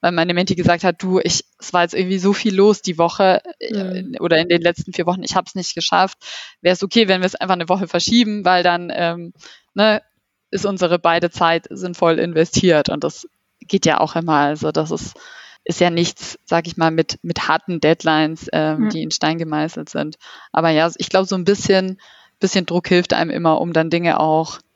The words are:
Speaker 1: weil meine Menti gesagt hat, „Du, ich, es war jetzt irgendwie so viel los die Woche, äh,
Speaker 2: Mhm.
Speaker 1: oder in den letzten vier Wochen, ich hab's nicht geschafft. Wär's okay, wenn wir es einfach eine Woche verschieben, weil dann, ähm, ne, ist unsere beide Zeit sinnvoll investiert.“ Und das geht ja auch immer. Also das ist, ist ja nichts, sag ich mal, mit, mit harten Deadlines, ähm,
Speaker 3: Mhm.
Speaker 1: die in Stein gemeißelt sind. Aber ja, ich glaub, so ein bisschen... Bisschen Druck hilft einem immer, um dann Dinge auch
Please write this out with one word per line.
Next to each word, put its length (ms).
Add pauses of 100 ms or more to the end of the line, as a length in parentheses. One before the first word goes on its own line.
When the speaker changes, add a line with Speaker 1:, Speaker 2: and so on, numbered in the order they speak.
Speaker 1:
weil 100
meine 240
Menti 180
gesagt 300
hat, 180
„Du, 180
ich, 240 (160)
es 140
war 80
jetzt 140
irgendwie 240
so 120
viel 240
los 280
die 160
Woche, 420 (180)
äh, 440
Speaker 2:
Mhm. 160
Speaker 1:
oder 180
in 120
den 120
letzten 320
vier 140
Wochen, 160
ich 120
hab's 200
nicht 180
geschafft. 460 (420)
Wär's 220
okay, 240
wenn 140
wir 40
es 80
einfach 220
eine 140
Woche 180
verschieben, 580
weil 160
dann, 320
ähm, 400 (400)
ne, 300 (480)
ist 160
unsere 320
beide 320
Zeit 400
sinnvoll 480
investiert.“ 680
Und 140
das 240 (340)
geht 260
ja 120
auch 160
immer. 200
Also 360
das 200
ist, 240 (500)
ist 160
ja 80
nichts, 560
sag 220
ich 100
mal, 140
mit, 320
mit 240
harten 320
Deadlines, 720
ähm, 300
Speaker 3:
Mhm. 60
Speaker 1:
die 120
in 80
Stein 300
gemeißelt 500
sind. 280 (340)
Aber 180
ja, 180 (100)
ich 120
glaub, 160
so 100
ein 100
bisschen... 540 (400)
Bisschen 280
Druck 200
hilft 260
einem 180
immer, 280
um 140
dann 160
Dinge 300
auch 400 (160)